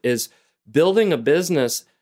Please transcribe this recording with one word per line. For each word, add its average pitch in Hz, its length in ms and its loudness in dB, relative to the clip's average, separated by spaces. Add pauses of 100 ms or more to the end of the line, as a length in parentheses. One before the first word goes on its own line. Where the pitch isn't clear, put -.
is 120 240 -4 (420)
building 190 420 2
a 131 60 0
business 143 640 0 (180)